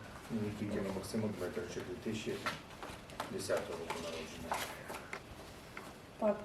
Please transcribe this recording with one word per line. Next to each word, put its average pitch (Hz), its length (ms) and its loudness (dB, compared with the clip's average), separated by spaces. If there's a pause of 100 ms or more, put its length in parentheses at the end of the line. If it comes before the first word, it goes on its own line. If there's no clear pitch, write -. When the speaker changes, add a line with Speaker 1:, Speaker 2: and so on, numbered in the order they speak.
(300)
Speaker 1:
Нікітіну 101 680 4
Максиму 107 320 2 (100)
Дмитровичу, 87 500 0
дві 92 240 0
тисячі 107 200 2 (1000)
десятого 87 460 4
року 82 240 -2
народження. - 540 -2 (1600)
Speaker 2:
Так, 208 260 8